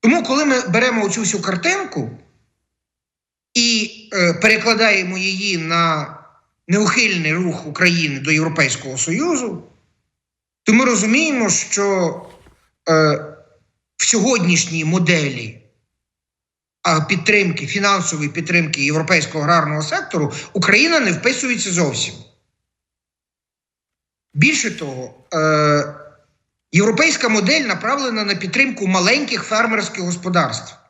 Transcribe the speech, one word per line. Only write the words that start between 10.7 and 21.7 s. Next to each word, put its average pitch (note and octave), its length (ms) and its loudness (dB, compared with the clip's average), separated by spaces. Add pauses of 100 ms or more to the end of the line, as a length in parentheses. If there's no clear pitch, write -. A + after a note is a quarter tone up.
ми A#3+ 120 6
розуміємо, A#3+ 680 2
що, F#3+ 680 0 (760)
е, - 20 4 (1040)
в - 80 -2
сьогоднішній F3+ 800 0
моделі, D3+ 720 0 (1300)
а, E3 180 2
підтримки, F#3 680 0
фінансової F#3+ 640 0
підтримки E3 560 -2
європейського D#3 600 -2
аграрного D3+ 380 2
сектору D#3 500 -2 (200)
Україна C4+ 480 4
не G#3 120 0
вписується G3+ 600 -2